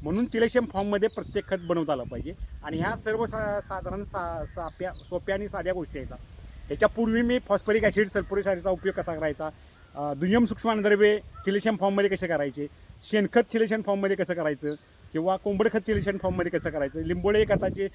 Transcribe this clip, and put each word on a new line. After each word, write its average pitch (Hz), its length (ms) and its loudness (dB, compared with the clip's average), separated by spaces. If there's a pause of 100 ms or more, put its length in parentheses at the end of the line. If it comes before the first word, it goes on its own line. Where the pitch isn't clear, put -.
म्हणून 196 220 0
चिलेशन 233 400 2
फॉर्ममध्ये 202 440 0
प्रत्येक - 380 -6
खत 175 200 -4
बनवता 165 260 0
आलं 123 100 -4
पाहिजे. 123 300 -8 (300)
आणि 160 140 -6
ह्या 196 180 -2
सर्व 220 300 -2
सा-, 214 340 -2
साधारण 190 440 -6
सा-, 170 400 -6
साप्या-, 175 500 -8
सोप्या 180 420 -4
आणि 202 120 -4
साध्या 185 260 -2
गोष्टी 156 260 -6
आहेत. 131 140 -10 (540)
ह्याच्यापूर्वी 220 540 2
मी 240 180 4
फॉस्फरिक 214 460 2
ॲसिड, 202 220 4
सल्फ्युरिक 196 400 -2
ॲसिडचा 185 220 0
उपयोग 185 260 0
कसा 170 200 -4
करायचा, 156 340 -2 (460)
अ, 143 180 -4
दुय्यम 185 320 4
सूक्ष्मद्रव्ये 208 720 4 (260)
चिलेशन 202 300 2
फॉर्ममध्ये 196 340 2
कसे 185 180 -2
करायचे, 143 400 -2 (360)
शेणखत 208 360 2
चिलेशन 220 420 2
फॉर्ममध्ये 196 340 0
कसं 180 180 0
करायचं 151 400 -2 (400)
किंवा 175 220 0
कोंबड 202 380 0
खत 220 40 4
चिलेशन 202 400 0
फॉर्ममध्ये 180 340 -2
कसं 165 180 -2
करायचं, 151 320 -4
लिंबोळे 180 440 2
खताचे, 196 500 0